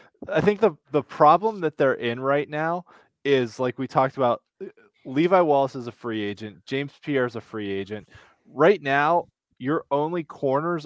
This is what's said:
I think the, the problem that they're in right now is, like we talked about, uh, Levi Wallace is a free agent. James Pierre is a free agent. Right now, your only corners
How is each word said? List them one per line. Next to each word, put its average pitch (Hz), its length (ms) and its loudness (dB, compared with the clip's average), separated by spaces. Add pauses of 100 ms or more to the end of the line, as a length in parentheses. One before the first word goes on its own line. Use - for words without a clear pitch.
(280)
I 185 120 0
think 196 200 2
the, 202 120 4 (180)
the 143 140 0
problem 180 560 4
that 156 160 -4
they're 135 180 2
in 117 240 -4
right 139 320 -2
now 160 340 -4 (400)
is, 131 360 2
like 127 180 -4
we 131 80 -6
talked 131 300 0
about, 120 260 0 (180)
uh, 196 60 -14 (380)
Levi 170 360 2
Wallace 139 360 2
is 120 100 -10
a 117 60 -12
free 110 320 -6
agent. 101 420 -10
James 143 340 -6
Pierre 135 260 -2
is 120 100 -8
a 110 40 -10
free 104 300 -8
agent. 98 380 -8 (360)
Right 151 380 2
now, 143 460 0 (300)
your 139 340 -2
only 156 320 -2
corners 147 600 -2